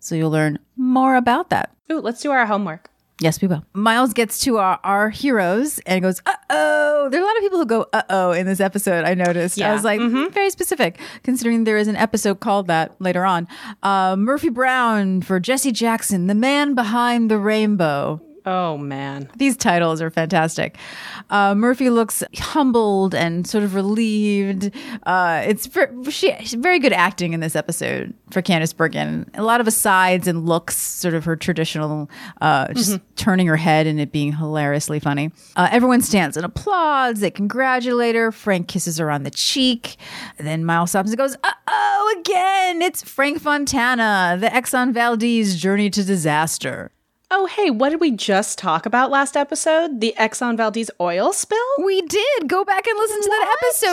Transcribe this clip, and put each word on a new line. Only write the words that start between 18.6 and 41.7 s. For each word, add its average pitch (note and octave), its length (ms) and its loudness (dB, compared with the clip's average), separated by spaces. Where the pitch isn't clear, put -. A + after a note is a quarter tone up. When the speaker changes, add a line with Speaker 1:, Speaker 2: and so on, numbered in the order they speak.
Speaker 2:
man. C#3 600 -8
Speaker 1:
These C4+ 200 2
titles E3+ 460 2
are E3 80 -4
fantastic. D#3+ 640 -2
Uh, G3+ 240 4
Murphy B3 360 2
looks A3+ 340 0
humbled G#3+ 760 2
and E3+ 320 -2
sort G#3+ 160 0
of F#3+ 140 -2
relieved. G3+ 960 0
Uh, F3 420 0
it's G#3 220 -2
ver-, - 240 0
she, F#4 300 0
she's A3 140 -10
very D#4+ 260 2
good A#3+ 120 4
acting F3 420 0
in E3 40 -2
this D#3+ 160 -4
episode - 580 -4
for F#3 100 -2
Candice D#3+ 340 0
Bergen. D#3 580 -2
A G#3 100 -6
lot A#3 160 4
of A3 80 0
asides F#3 580 2
and E3 180 -2
looks, E3+ 320 0
sort - 380 -4
of D#3+ 100 -2
her D#3+ 120 0
traditional, D3+ 720 -4
uh, C#3+ 320 2
just G#3+ 220 0
Speaker 2:
Mm-hmm. F#3 100 -8
Speaker 1:
turning F#3 320 2
her D#3 100 2
head D#3+ 300 2
and D3+ 140 0
it D3 100 -4
being D3 220 -2
hilariously D3+ 680 -2
funny. D3 320 -2
Uh, F3 160 2
everyone B3 300 4
stands F3+ 360 2
and D#3+ 80 -4
applauds. C#4+ 760 0
They G3 100 0
congratulate A#3+ 840 0
her. A3+ 160 0
Frank F#3 340 -2
kisses E3+ 320 -4
her D#3+ 100 0
on D3 140 -2
the C#3 80 -8
cheek. - 680 -2
Then D#3+ 260 -4
Miles E3+ 260 2
stops G3+ 200 0
and A#3 60 -4
goes, C4+ 280 0
"Uh-oh, G4+ 720 0